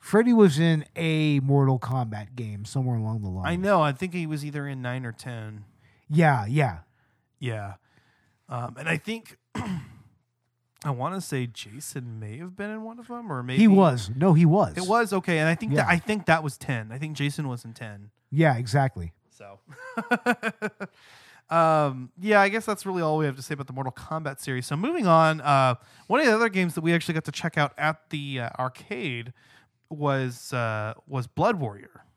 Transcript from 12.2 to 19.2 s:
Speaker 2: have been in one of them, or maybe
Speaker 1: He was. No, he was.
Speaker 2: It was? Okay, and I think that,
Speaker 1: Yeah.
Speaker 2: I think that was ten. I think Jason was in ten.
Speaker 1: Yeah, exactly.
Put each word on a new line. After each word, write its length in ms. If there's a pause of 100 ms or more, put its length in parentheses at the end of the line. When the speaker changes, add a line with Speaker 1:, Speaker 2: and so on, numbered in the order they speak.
Speaker 2:
have 180
been 140
in 120
one 160
of 100
them, 220
or 120
maybe 180
Speaker 1:
He 80
was. 480
No, 160
he 140
was. 300
Speaker 2:
It 120
was? 240
Okay, 260
and 100
I 60
think 200
that, 120
Speaker 1:
Yeah. 80
Speaker 2:
I 40
think 280
that 160
was 160
ten. 320
I 80
think 180
Jason 300
was 180
in 100
ten. 360 (200)
Speaker 1:
Yeah, 260
exactly. 560 (180)